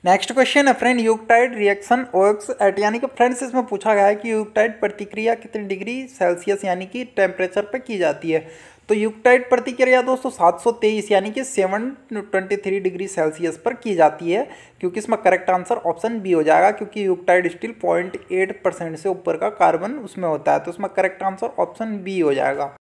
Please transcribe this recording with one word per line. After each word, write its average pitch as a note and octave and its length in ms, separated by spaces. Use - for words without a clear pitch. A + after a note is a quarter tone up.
Next F#3+ 280
question C4+ 360
है B3+ 60
friend, B3 260
Yuktide A3+ 540
reaction G#3 500
works G#3 440
at, G3 200
यानी G#3+ 200
कि C4 100
friends B3 340
इसमें B3 220
पूछा G#3+ 300
गया G3+ 120
है G#3 80
कि A3 180
Yuktide G#3+ 480
प्रतिक्रिया G#3+ 560
कितने A3 280
डिग्री G3+ 440
Celsius F3+ 560
यानी F#3 220
कि B3 180
temperature F#3 460
पे A3+ 160
की A#3 200
जाती D#3 320
है। D#3+ 160
तो G#3+ 60
Yuktide A#3 540
प्रतिक्रिया B3+ 540
दोस्तों C4 280
सात F3 300
सौ - 120
तेईस G#3+ 400
यानी G3+ 180
कि C4 140
सेवन G3+ 440
ट्वेंटी G3 440
थ्री G3 240
डिग्री F3+ 280
Celsius D#3+ 500
पर B3 160
की G#3+ 200
जाती E3 380
है, B3 140
क्योंकि F#3 200
इसमें G#3+ 200
correct F#3 300
answer F#3 260
option A3 440
B F#3+ 120
हो D#3+ 100
जाएगा, D#3+ 300
क्योंकि G#3 340
Yuktide F3+ 440
still A3 320
point F3+ 360
eight F#3+ 320
percent E3 340
से F#3+ 100
ऊपर F#3 280
का G3+ 140
carbon F3 500
उसमें F#3 280
होता D3+ 240
है। D3 80
तो F3 100
इसमें F#3+ 200
correct F#3 320
answer F#3+ 360
option G#3 400
बी F#3+ 220
हो C#3+ 140
जाएगा। C#3 480